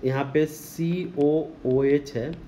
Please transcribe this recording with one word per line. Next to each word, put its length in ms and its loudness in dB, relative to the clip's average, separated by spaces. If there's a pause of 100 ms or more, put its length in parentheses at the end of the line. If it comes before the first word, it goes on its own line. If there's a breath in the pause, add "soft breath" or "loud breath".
यहाँ 200 0 (100)
पे 120 4
सी 720 -4
ओ 140 6 (340)
ओ 180 4
एच 300 2
है 160 -4 (180)